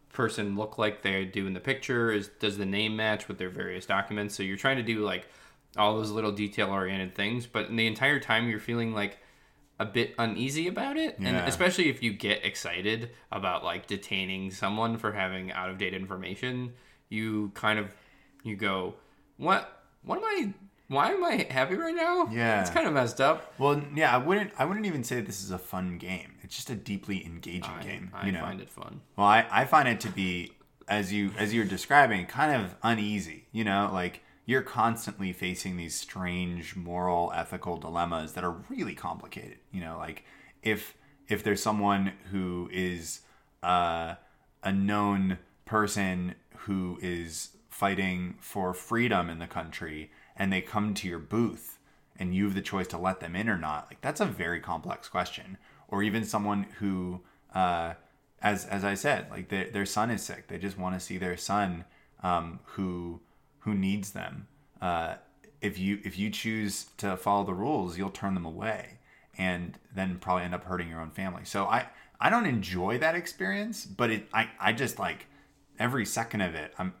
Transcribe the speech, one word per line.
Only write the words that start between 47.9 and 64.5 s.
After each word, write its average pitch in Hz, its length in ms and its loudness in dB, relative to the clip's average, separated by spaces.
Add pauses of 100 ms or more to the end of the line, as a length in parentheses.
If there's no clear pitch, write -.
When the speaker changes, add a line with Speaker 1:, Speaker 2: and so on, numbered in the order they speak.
Speaker 2:
for 92 340 -2
freedom 113 560 2
in 82 80 -8
the 85 80 -8
country, 80 640 -8 (260)
and 98 160 2
they 92 100 2
come 104 340 0
to 98 120 -4
your 85 120 -4
booth, 104 580 -2 (400)
and 90 160 -2
you 95 120 4
have 98 100 2
the 98 60 -2
choice 92 260 -2
to - 100 -6
let 92 220 0
them 85 160 -8
in 110 140 0
or 101 80 2
not, 76 320 -4
like, - 120 -20
that's 147 200 -2
a 208 40 2
very 87 340 -2
complex 82 480 -6
question. 92 500 -4 (320)
Or 98 120 0
even 107 220 2
someone 101 420 0 (140)
who, 92 420 -2 (320)
uh, 85 400 2 (480)
as, 104 240 2
as 98 180 -4
I 101 100 2
said, 123 360 0
like, 92 200 -10
their, 98 200 -2
their 101 160 -2
son 107 240 0
is 107 140 -2
sick. - 240 -12
They - 100 -8
just 92 200 -6
wanna 92 220 -2
see 92 180 -8
their 90 200 -4
son, 95 480 0 (380)
um, 85 400 0
who, 87 580 -4 (380)
who 107 140 -2
needs 98 380 0
them. - 360 -8 (340)